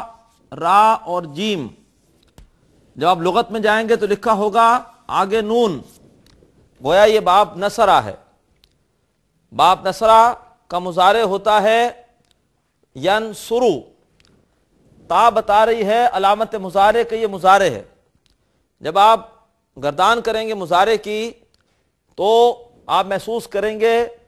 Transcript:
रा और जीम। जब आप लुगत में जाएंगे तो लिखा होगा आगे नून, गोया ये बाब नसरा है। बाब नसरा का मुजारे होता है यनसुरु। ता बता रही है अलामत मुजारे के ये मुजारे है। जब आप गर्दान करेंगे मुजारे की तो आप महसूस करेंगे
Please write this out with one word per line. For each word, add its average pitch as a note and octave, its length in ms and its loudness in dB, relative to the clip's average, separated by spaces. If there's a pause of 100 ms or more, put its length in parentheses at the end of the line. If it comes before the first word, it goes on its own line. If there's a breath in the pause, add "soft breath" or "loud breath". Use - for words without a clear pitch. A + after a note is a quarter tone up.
(520)
रा G3 440 2
और F3 320 -8
जीम। D#3 420 -6 (1300)
जब C#3+ 120 -2
आप F3 140 0
लुगत F#3 300 -2
में A3 100 -6
जाएंगे A3 340 0
तो G#3 120 -4
लिखा G3+ 260 -2
होगा G#3+ 340 2 (440)
आगे F#3+ 300 -2
नून, G#3 420 -2 (1000)
गोया E3 240 4
ये G#3+ 160 2
बाब F#3 360 0
नसरा G3 440 2
है। G#2+ 160 -12 (1400)
बाब E3 340 2
नसरा A3+ 460 4 (380)
का F3 80 -6
मुजारे F#3 440 2
होता G3+ 360 0
है A#3 480 -2 (880)
यनसुरु। G#3+ 760 -2 (1400)
ता G3+ 200 2
बता G#3+ 340 0
रही A3+ 200 0
है A3+ 260 0
अलामत G#3 480 -2
मुजारे G3 460 0
के A3+ 140 -6
ये A3+ 100 -2
मुजारे F#3+ 420 2
है। G#2 160 -8 (960)
जब D#3+ 160 -4
आप A3 320 4 (480)
गर्दान E3+ 440 0
करेंगे A3 340 -6
मुजारे F#3+ 440 0
की G#3+ 300 -8 (880)
तो F#3+ 120 -2 (600)
आप F#3 160 0
महसूस G#3+ 420 -6
करेंगे G#3+ 580 -2 (220)